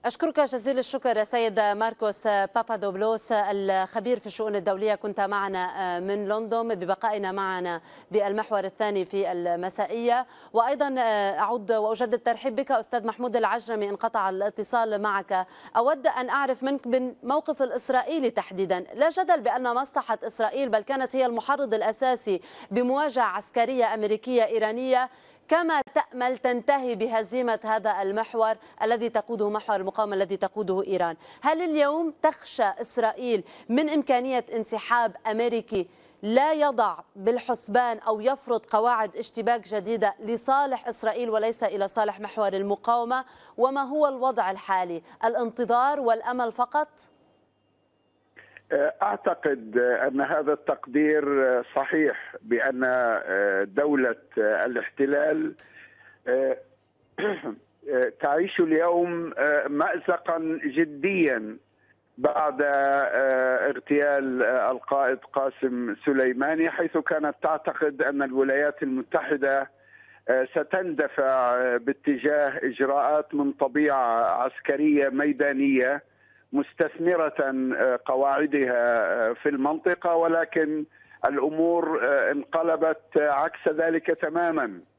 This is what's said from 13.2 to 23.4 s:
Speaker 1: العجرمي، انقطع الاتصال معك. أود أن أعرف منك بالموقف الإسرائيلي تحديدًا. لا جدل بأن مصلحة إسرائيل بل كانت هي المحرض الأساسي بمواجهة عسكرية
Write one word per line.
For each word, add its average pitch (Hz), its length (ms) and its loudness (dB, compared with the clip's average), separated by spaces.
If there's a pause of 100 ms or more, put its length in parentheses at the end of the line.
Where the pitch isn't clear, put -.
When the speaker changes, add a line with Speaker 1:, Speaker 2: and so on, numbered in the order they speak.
Speaker 1:
العجرمي، 220 520 0
انقطع 208 420 -2
الاتصال 208 720 -2
معك. 196 440 -2 (300)
أود 262 300 2
أن 254 220 0
أعرف 262 340 0
منك 262 260 -2
بالموقف 254 720 -2
الإسرائيلي 254 680 0
تحديدًا. 185 540 -2 (100)
لا 277 140 2
جدل 349 320 2
بأن 240 340 -2
مصلحة 262 520 -2
إسرائيل 233 420 -2
بل 214 120 2
كانت 262 360 -4
هي 262 100 2
المحرض 240 480 -2
الأساسي 220 680 0 (300)
بمواجهة 254 520 0
عسكرية 226 720 0